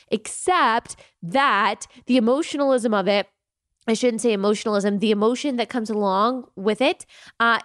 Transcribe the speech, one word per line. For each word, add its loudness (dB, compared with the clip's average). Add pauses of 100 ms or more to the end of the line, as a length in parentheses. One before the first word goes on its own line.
(100)
except -2 (260)
that 0 (200)
the 2
emotionalism 0
of 0
it, 0 (580)
I 0
shouldn't 0
say 2
emotionalism, 0
the 2
emotion 0
that -2
comes -6
along -2
with -2
it, 0 (320)
uh, 2